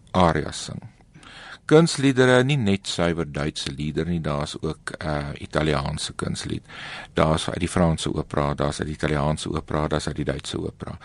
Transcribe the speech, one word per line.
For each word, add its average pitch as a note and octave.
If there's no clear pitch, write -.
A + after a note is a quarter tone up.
arias E2
sing. -
Kunstliedere, C3
nie C#3+
net G2
suiwer E2+
Duitse C#2+
liedere D2+
nie, E2+
daar's D2+
ook, -
uh, D2
Italiaanse D2+
kunstlied. -
Daar's D#2+
uit -
die E2+
Franse E2
opera, D2
daar's C#2+
uit D2
die D#2
Italiaanse D2+
opera, D#2
daar's D2+
uit C#2+
die C#2+
Duitse -
opera. -